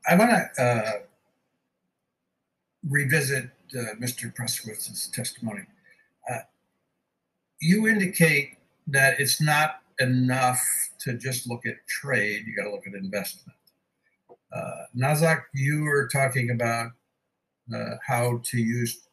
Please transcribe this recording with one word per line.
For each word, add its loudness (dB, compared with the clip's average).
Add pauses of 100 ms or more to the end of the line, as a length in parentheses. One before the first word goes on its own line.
I 6
wanna, 6 (100)
uh, 2 (2000)
revisit, 2 (260)
uh, -6
Mister -6
Pruswitz's -8
testimony. -8 (680)
Uh, -6 (1200)
you 4
indicate 2 (280)
that 2
it's 0
not 2 (180)
enough 2 (380)
to -6
just -6
look -8
at -10
trade, -2
you -10
gotta -4
look -10
at -14
investment. -8 (920)
Uh, -10 (100)
Nazak, 2 (100)
you 0
were 2
talking 0
about, -2 (840)
uh, -6 (100)
how 0
to -2
use -2